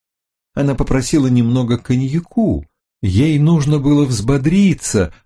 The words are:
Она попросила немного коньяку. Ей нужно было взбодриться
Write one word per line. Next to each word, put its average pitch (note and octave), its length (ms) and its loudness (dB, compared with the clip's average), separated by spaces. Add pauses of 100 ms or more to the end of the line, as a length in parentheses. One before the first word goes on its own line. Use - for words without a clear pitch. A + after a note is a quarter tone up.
(520)
Она C#3 220 -2
попросила C3 540 0
немного A#2+ 500 0
коньяку. C3+ 880 -4 (360)
Ей C3 360 0
нужно D3+ 400 2
было D3 260 2
взбодриться C3 1080 0 (120)